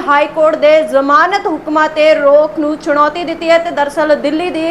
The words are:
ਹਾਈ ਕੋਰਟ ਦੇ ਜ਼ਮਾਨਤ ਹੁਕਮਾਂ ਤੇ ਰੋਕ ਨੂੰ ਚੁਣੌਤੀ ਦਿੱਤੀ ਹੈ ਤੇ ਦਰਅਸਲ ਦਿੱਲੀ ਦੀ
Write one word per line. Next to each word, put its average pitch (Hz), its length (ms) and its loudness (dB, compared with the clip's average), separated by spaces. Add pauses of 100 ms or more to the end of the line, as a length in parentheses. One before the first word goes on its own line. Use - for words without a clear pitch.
ਹਾਈ 294 180 2
ਕੋਰਟ 311 300 0
ਦੇ 302 260 4
ਜ਼ਮਾਨਤ 311 640 0
ਹੁਕਮਾਂ 311 420 -2
ਤੇ 311 260 2
ਰੋਕ 294 440 2
ਨੂੰ 302 180 -2
ਚੁਣੌਤੀ 302 480 -2
ਦਿੱਤੀ 330 260 -4
ਹੈ 330 80 4
ਤੇ 339 120 -6
ਦਰਅਸਲ 294 460 -2
ਦਿੱਲੀ 311 340 -4
ਦੀ 320 200 -4